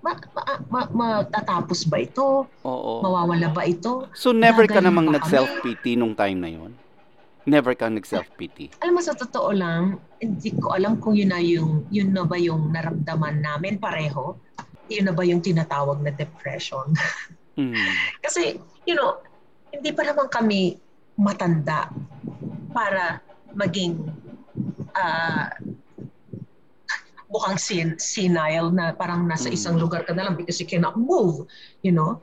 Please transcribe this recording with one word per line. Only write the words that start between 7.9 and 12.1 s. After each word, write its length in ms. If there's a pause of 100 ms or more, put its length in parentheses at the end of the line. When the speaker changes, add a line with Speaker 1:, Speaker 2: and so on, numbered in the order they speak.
Speaker 1:
Alam 120
mo, 80
sa 140
totoo 380
lang, 440 (200)
hindi 380
ko 200
alam 220
kung 180
yun 140
na 120
yung, 480
yun 220